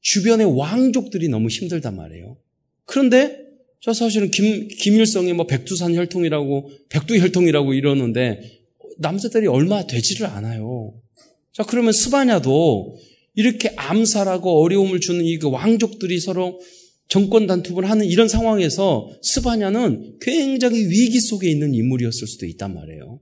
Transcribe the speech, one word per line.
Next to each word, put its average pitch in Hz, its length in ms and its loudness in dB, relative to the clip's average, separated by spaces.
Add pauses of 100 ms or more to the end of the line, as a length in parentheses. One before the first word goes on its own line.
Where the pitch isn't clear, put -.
주변의 208 560 2
왕족들이 202 720 0
너무 113 200 0
힘들단 143 460 -6
말이에요. 85 420 -16 (480)
그런데 269 520 2 (440)
저 226 120 -2
사실은 220 380 0
김-, 214 360 0
김일성이 208 640 2
뭐 170 120 -2
백두산 175 500 -2
혈통이라고, 156 760 -2 (200)
백두 160 280 0
혈통이라고 165 560 2
이러는데 127 680 0 (580)
남자들이 196 480 -2
얼마 170 380 2
되지를 120 420 -4
않아요. 110 680 -8 (580)
자, 220 120 -6
그러면 233 280 2
스바냐도 165 1040 2 (360)
이렇게 226 420 0
암살하고 185 880 2
어려움을 190 380 2
주는 175 240 -2
이 165 120 0
그 151 120 -2
왕족들이 185 680 0
서로 180 420 -4 (460)
정권 202 380 4
단투를 180 440 -2
하는 214 160 2
이런 202 240 4
상황에서 196 800 0 (120)
스바냐는 220 1000 -2
굉장히 254 640 0
위기 226 340 4
속에 196 300 0
있는 147 240 0
인물이었을 120 520 -2
수도 - 200 -12
있단 92 280 -10
말이에요. 78 480 -16